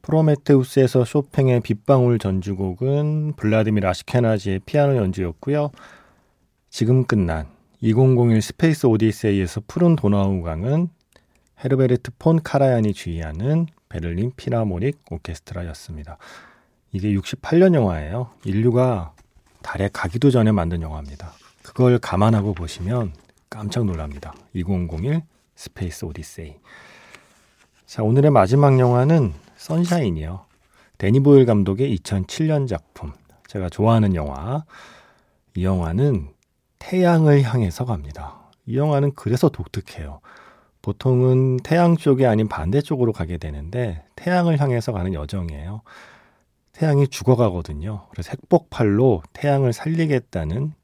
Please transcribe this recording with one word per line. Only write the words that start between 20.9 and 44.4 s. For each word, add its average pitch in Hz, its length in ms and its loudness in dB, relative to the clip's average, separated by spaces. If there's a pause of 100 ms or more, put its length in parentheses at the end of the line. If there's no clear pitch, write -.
그걸 123 360 2
감안하고 104 560 2
보시면 87 600 -6 (360)
깜짝 107 360 -6
놀랍니다. 78 480 -8 (200)
이공공일 90 680 -4 (340)
스페이스 - 480 -12
오디세이. 80 520 -14 (1300)
자, - 180 -6
오늘의 139 280 4
마지막 131 460 6
영화는 127 560 2 (220)
선샤인이요. 123 920 -4 (520)
데니 117 240 2
보일 139 240 8
감독의 104 480 0
이천칠 98 540 -4
년 147 200 0
작품. 82 460 -10 (340)
제가 92 220 -6
좋아하는 107 460 2
영화. 82 500 -6 (880)
이 90 80 -4
영화는 92 640 0 (500)
태양을 160 640 4
향해서 117 420 -2
갑니다. 73 540 -10 (260)
이 117 120 -6
영화는 143 380 0
그래서 123 320 0
독특해요. - 720 -6 (600)
보통은 127 840 0
태양 170 320 2
쪽이 135 300 2
아닌 107 240 2
반대쪽으로 120 640 -2
가게 85 240 -6
되는데 78 640 -8 (140)
태양을 175 420 0